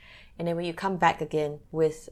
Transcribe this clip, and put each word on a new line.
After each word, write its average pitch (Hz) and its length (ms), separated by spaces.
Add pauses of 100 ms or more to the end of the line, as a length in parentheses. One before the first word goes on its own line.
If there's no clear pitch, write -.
(400)
and 170 80
then 170 80
when 175 100
you 170 80
come 190 220
back 170 240
again 151 400 (140)
with 156 380